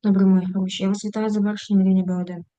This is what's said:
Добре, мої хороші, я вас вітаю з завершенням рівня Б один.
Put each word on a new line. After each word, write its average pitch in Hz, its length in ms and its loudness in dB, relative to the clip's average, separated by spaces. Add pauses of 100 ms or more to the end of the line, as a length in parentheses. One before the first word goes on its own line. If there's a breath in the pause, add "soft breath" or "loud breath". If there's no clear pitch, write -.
Добре, 196 240 2
мої 185 260 4
хороші, 190 300 -4
я 196 60 -2
вас 202 160 -4
вітаю 214 260 -4
з - 20 -4
завершенням 208 540 0
рівня 190 160 4
Б 180 180 -4
один. 180 240 -10 (140)